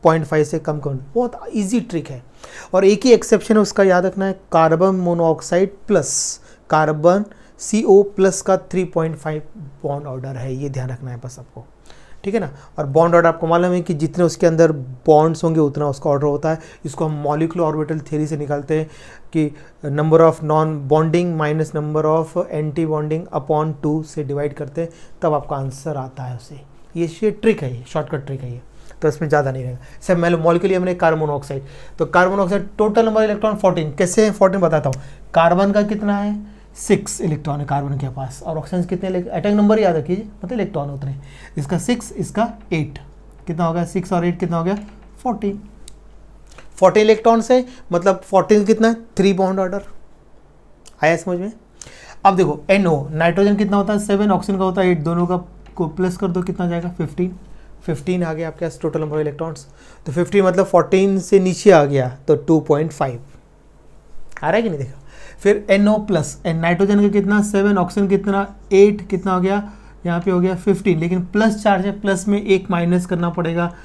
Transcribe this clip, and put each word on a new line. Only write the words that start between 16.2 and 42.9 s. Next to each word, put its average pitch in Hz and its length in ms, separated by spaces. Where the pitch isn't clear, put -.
होता 147 240
है। 160 80
इसको 151 200
हम 156 80
मॉलिक्यूलर 160 440
ऑर्बिटल 156 340
थ्योरी 151 260
से 156 100
निकालते 143 420
हैं 156 100
कि 156 180
number 151 340
of 160 240
non 156 300
bonding 160 480
minus 156 360
number 151 360
of 160 280
anti 156 320
bonding 156 380
upon 151 380
two 156 220
से 156 200
डिवाइड 143 300
करते 143 260
हैं, 165 100
तब 156 120
आपका 147 220
आंसर 135 400
आता 135 260
है 123 140
उसे। 135 240
ये, 170 100
ये 214 100
ट्रिक 214 300
है, 131 100
ये 123 160
शॉर्टकट 147 380
ट्रिक 135 140
है 123 120
ये, 123 80
तो 156 60
इसमें 147 200
ज़्यादा 143 240
नहीं 131 120
रहेगा। 123 140
सर 185 140
मैं 170 200
मॉलिक्यूल 170 380
हमने 180 220
कार्बन 160 240
मोनोऑक्साइड, 143 440
तो 170 80
कार्बन 185 240
मोनोऑक्साइड 196 380
टोटल 220 280
नंबर 220 180
इलेक्ट्रॉन 208 320
फोर्टीन। 170 380
कैसे 196 300
है 214 80
फोर्टीन? 196 280
बताता 156 300
हूँ। 135 120
कार्बन 175 380
का 208 120
कितना 208 340
है? 208 180
सिक्स - 420
इलेक्ट्रॉन 151 400
है 143 60
कार्बन 139 320
के 135 100
पास, 131 340
और 160 160
ऑक्सीजन 175 260
कितने 180 240
इले-, 180 200
एटॉमिक 208 280
नंबर 208 220
याद 185 180
रखिए, 165 200
मतलब 185 180
इलेक्ट्रॉन 165 380
उतने, 139 240
इसका 156 200
सिक्स, 240 360
इसका 233 380
एट, 156 260